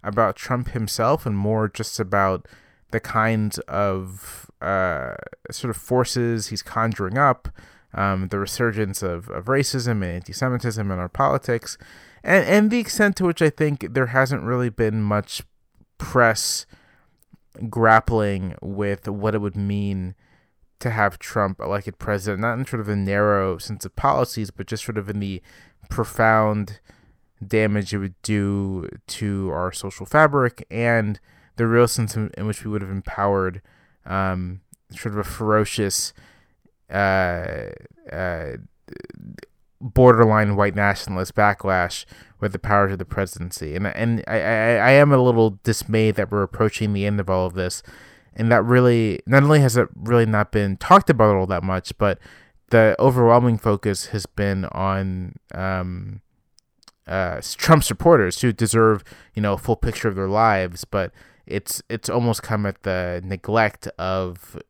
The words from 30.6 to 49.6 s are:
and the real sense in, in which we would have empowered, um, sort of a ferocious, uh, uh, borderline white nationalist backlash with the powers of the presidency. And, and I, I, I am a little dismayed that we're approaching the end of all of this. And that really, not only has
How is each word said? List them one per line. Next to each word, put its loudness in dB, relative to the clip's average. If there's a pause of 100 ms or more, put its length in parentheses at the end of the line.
and -2 (360)
the 0
real 6
sense -2
in, -4
in -6
which -6
we -8
would -4
have -10
empowered, -2 (460)
um, -4 (300)
sort -10
of -4
a -4
ferocious, 0 (760)
uh, -2 (420)
uh, -6 (1300)
borderline 6
white 0
nationalist -2
backlash 0 (340)
with -4
the -6
powers 2
of -6
the -6
presidency. -8
And, -4
and -2
I, -2
I, 2
I 4
am 8
a 6
little 4
dismayed 2
that -2
we're 0
approaching -2
the -2
end -2
of -4
all 0
of -6
this. -4 (520)
And 2
that 6
really, 4
not 6
only 6
has 4